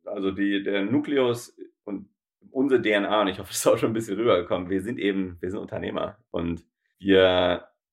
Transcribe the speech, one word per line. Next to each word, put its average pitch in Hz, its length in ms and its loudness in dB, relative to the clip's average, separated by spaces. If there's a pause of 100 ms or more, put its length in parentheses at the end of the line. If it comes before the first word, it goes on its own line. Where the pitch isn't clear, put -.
Also 98 240 -4
die, 98 320 0
der 98 240 -2
Nukleus 131 720 -2 (260)
und 98 260 -10 (420)
unsere 131 280 2
D 107 120 0
N 101 140 2
A, 104 160 2
und 98 60 2
ich 95 120 -4
hoffe, 92 100 -14
es - 80 -8
ist - 100 0
auch 113 120 6
schon 123 100 0
ein 107 40 -4
bisschen 107 240 -4
rübergekommen, 90 520 0
wir 95 120 -2
sind 110 180 -8
eben, 95 400 -2
wir 90 100 -8
sind 101 100 -6
Unternehmer - 600 -8 (100)
und 85 340 -4 (360)
wir, 92 680 4 (240)